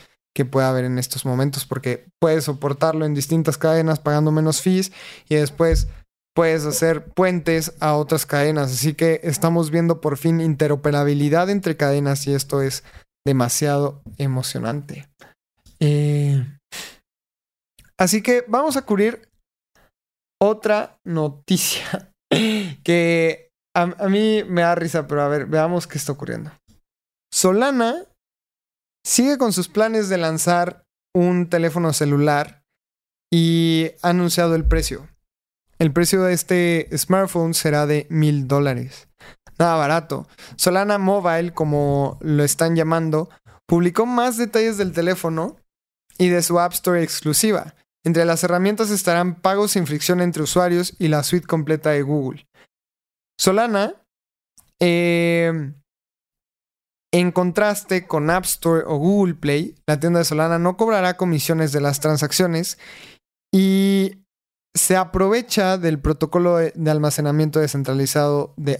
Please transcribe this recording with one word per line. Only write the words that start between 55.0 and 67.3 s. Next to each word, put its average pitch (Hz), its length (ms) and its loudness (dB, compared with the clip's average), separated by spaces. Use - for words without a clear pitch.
en 175 200 2
contraste 185 720 0
con 151 240 -2
App 180 140 0
Store 165 420 0
o 151 100 -4
Google 180 380 2
Play, 147 400 -2
la 151 140 0
tienda 170 200 2
de 165 40 0
Solana 165 340 0
no 180 200 0
cobrará 196 400 0
comisiones 160 540 0
de 143 100 -2
las 143 180 -2
transacciones 160 760 0
y 190 720 2
se - 220 2
aprovecha 190 800 0
del 165 200 0
protocolo 160 580 0
de, 165 200 0
de 156 140 0
almacenamiento 151 680 0